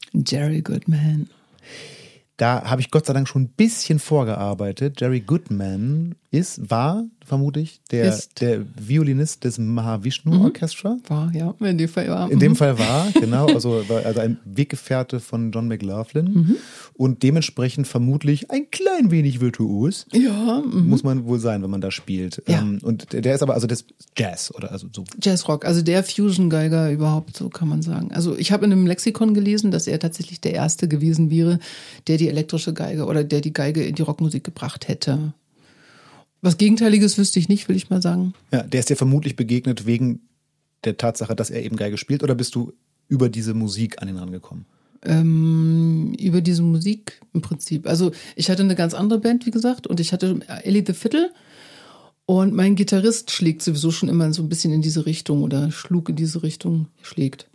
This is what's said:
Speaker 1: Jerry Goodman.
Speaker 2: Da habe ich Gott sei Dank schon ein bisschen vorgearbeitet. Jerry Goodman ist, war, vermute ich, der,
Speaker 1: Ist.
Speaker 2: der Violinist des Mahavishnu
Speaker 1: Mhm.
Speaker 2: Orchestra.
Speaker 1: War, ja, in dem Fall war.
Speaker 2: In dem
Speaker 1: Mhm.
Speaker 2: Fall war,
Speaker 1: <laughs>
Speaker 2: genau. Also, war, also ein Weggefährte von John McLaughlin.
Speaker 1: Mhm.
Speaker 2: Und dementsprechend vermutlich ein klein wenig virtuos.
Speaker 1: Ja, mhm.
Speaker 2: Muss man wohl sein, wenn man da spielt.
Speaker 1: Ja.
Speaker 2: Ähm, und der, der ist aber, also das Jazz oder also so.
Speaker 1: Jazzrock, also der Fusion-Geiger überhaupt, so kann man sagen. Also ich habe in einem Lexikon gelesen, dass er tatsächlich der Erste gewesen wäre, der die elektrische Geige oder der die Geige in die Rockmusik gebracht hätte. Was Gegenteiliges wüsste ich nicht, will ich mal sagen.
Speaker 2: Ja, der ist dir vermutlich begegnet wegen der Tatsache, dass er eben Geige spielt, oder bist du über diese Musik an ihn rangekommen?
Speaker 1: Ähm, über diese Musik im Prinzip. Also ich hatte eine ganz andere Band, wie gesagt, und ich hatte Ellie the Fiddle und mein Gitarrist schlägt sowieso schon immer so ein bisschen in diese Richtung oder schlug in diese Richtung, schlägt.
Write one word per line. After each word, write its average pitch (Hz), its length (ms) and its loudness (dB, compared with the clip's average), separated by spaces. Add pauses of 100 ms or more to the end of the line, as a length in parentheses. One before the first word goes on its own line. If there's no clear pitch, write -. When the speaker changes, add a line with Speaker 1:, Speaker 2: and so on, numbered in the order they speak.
(120)
Speaker 1:
Jerry 147 480 -2
Goodman. 156 680 0 (1080)
Speaker 2:
Da 120 280 2
habe 117 160 0
ich - 100 -6
Gott 156 140 2
sei 139 80 -2
Dank 135 160 0
schon 135 140 0
ein 123 80 0
bisschen 214 480 2
vorgearbeitet. 104 1040 -2
Jerry 127 200 0
Goodman 123 960 -2 (160)
ist, 147 400 -2
war, 151 340 0 (220)
vermute 139 340 -2
ich, 156 200 -8 (100)
der, 123 240 2
Speaker 1:
Ist. - 260 -12
Speaker 2:
der 113 240 0 (160)
Violinist 139 640 0
des 120 140 -2
Mahavishnu 113 760 -2
Speaker 1:
Mhm. 180 100 6
Speaker 2:
Orchestra. 214 540 0 (120)
Speaker 1:
War, 156 260 -2
ja, 165 260 -4
in 190 160 0
dem 165 120 0
Fall 175 200 -4
war. 180 220 -2
Speaker 2:
In 139 80 4
dem 147 140 8
Speaker 1:
Mhm. - 40 4
Speaker 2:
Fall 139 220 4
war, 143 340 2
Speaker 1:
<laughs> - 80 6
Speaker 2:
genau. 131 320 4
Also, 117 360 0
war, 113 180 0
also 113 140 0
ein 113 240 0
Weggefährte 131 760 -4
von 117 300 -4
John 113 180 -4
McLaughlin. 110 640 -2
Speaker 1:
Mhm. 180 240 4 (380)
Speaker 2:
Und 131 300 0
dementsprechend 135 640 0
vermutlich 139 640 0
ein 277 200 -4
klein 359 400 2
wenig 143 300 2
virtuos. 117 720 -2
Speaker 1:
Ja, 233 520 2
mhm. 185 240 2
Speaker 2:
Muss 143 140 4
man 131 240 0
wohl 120 140 0
sein, 107 220 -2
wenn 95 80 -4
man 98 100 -4
da 95 100 -4
spielt. 92 560 -6
Speaker 1:
Ja. 165 140 2
Speaker 2:
Ähm, 104 220 -2
und - 300 -4
der, 120 100 -4
der 127 120 2
ist 139 80 -2
aber, 135 120 2
also 117 120 0
das 113 180 -4 (320)
Jazz 92 380 -4
oder 98 160 -12
also 92 240 -12
so. 98 100 -12 (160)
Speaker 1:
Jazzrock, 175 460 0
also 170 160 2
der 175 220 2
Fusion-Geiger 165 880 2
überhaupt, 151 440 -2
so - 140 -8
kann 165 180 -4
man 151 140 0
sagen. 170 300 -4
Also 170 260 -2
ich 185 140 -2
habe 208 140 2
in 208 60 6
einem 185 140 4
Lexikon 214 480 0
gelesen, 208 380 2
dass 165 160 -2
er 151 100 -2
tatsächlich 165 420 -6
der 165 140 -4
Erste 160 320 0
gewesen 156 440 2
wäre, 165 280 4 (480)
der 160 120 2
die 160 100 2
elektrische 156 440 -4
Geige 156 340 -4
oder 151 180 0
der 147 160 0
die 151 120 -4
Geige 151 320 -2
in 147 120 -4
die 160 60 -2
Rockmusik 156 420 -2
gebracht - 420 -10
hätte. 151 460 -2 (1080)
Was 180 140 4
Gegenteiliges 214 640 6
wüsste 196 200 2
ich 165 120 4
nicht, 202 180 2
will 190 80 2
ich - 140 -4
mal 185 100 2
sagen. 180 320 0 (180)
Speaker 2:
Ja, 123 120 0
der 127 180 -2
ist 120 80 -2
dir 143 80 2
vermutlich 139 400 2
begegnet 120 480 -2
wegen 117 360 0 (640)
der 110 120 -2
Tatsache, 113 400 -4
dass 110 140 -4
er 120 120 -6
eben 113 140 -6
Geige 104 220 -4
spielt, 143 240 -4
oder 135 120 2
bist 123 200 -4
du 120 180 -4 (360)
über 127 200 2
diese 110 240 -4
Musik 107 480 -4
an 95 80 -8
ihn 95 80 -8
rangekommen? 90 480 -12 (380)
Speaker 1:
Ähm, 160 1160 2
über 180 220 2
diese 170 220 2
Musik 170 580 0 (140)
im 160 80 0
Prinzip. - 440 -6
Also 165 260 2 (240)
ich - 120 -2
hatte 185 140 2
eine 190 120 4
ganz 170 200 0
andere 214 240 2
Band, 240 260 2
wie 233 60 -2
gesagt, 240 360 0
und 170 140 -2
ich 165 140 -2
hatte 180 260 0 (220)
Ellie 202 240 2
the 185 80 -2
Fiddle 330 360 0 (920)
und 190 300 2
mein 196 220 4
Gitarrist 202 560 0
schlägt 160 300 0
sowieso 160 280 0
schon 165 180 -2
immer 165 240 2
so 165 100 -4
ein 156 60 -2
bisschen 165 240 0
in 156 100 2
diese 156 220 0
Richtung 156 380 -2
oder 143 280 0
schlug 170 380 -2
in 160 80 -2
diese 160 260 -2
Richtung, 160 440 -2 (160)
schlägt. - 520 -6